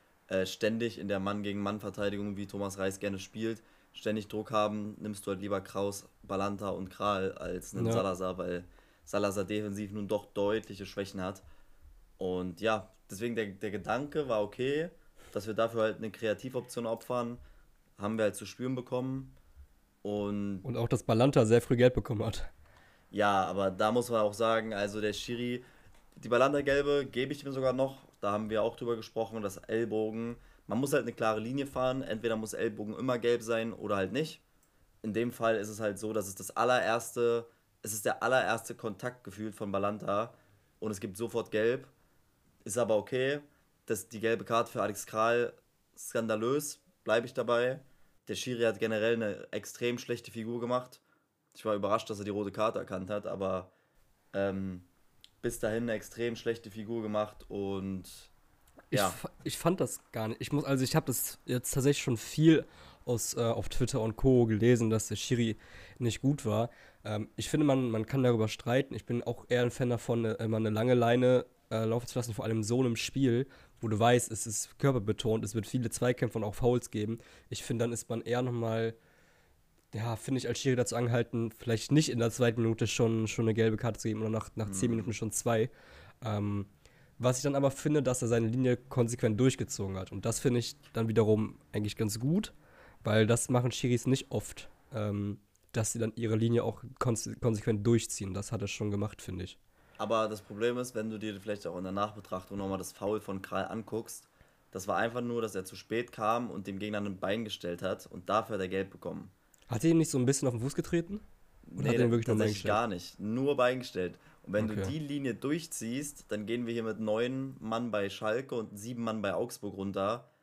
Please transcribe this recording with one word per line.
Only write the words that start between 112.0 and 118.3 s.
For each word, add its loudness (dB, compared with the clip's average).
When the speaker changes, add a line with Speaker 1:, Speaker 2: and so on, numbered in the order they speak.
Speaker 2:
ihn 4
wirklich 2
nur 2
Speaker 1:
tatsächlich -
Speaker 2:
Bein 2
gestellt? 0
Speaker 1:
gar 2
nicht. -8
Nur 0
Bein 4
gestellt. -6
Und -8
wenn 2
du -4
Speaker 2:
Okay. -2
Speaker 1:
die -4
Linie -2
durchziehst, -6
dann -4
gehen -2
wir -4
hier -2
mit -4
neun -2
Mann -2
bei 0
Schalke -2